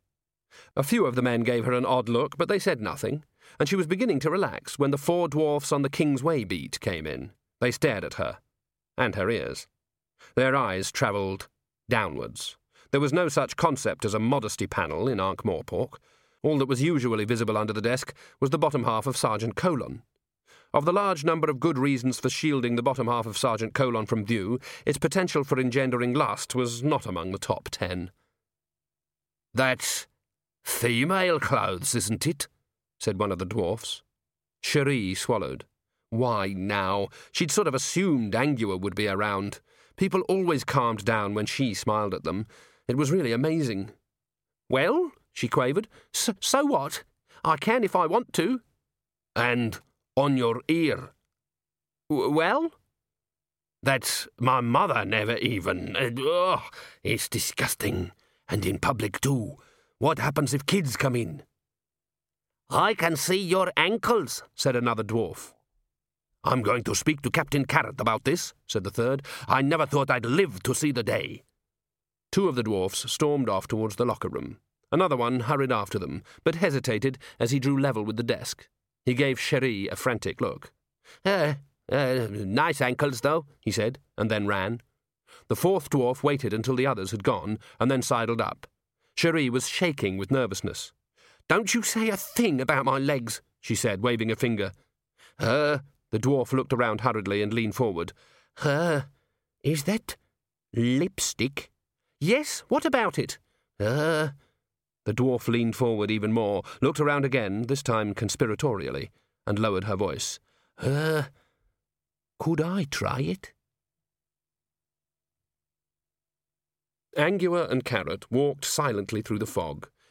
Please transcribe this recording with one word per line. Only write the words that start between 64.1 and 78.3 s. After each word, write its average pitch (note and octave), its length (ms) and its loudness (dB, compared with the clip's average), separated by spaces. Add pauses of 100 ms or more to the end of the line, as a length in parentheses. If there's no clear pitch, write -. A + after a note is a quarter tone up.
said C3 200 0
another A#2 280 0
dwarf. G#2 500 -4 (920)
"I'm B2+ 200 4
going G#2 220 2
to - 100 -2
speak D#3 260 0
to B2+ 80 -2
Captain D3 360 0
Carrot C3 360 0
about A2+ 220 0
this," E3 300 -2 (140)
said G2+ 160 -2
the F#2+ 80 -6
third. C3 340 -2 (220)
"I C3+ 140 4
never D3+ 240 4
thought C#3 240 2
I'd B2 160 2
live C3 380 0
to C3 100 0
see D3 180 0
the A#2+ 120 -2
day." A2 400 -4 (880)
Two G3 160 4
of D3 80 2
the A#2+ 80 0
dwarfs G2+ 480 -2
stormed D3 380 0
off F#2+ 180 -2
towards A2 300 -4
the B2 80 0
locker G#2+ 240 -4
room. B1 300 -10 (320)
Another F3+ 260 2
one B2 240 0
hurried C3+ 300 0
after G#2+ 280 -2
them, D2+ 240 -8 (200)
but E3 120 2
hesitated C3+ 600 0 (220)
as A#2 120 0
he C#3 80 2
drew C#3 180 2
level C3 260 0
with G#2+ 140 -4
the A#2 60 -2
desk. - 440 -6 (380)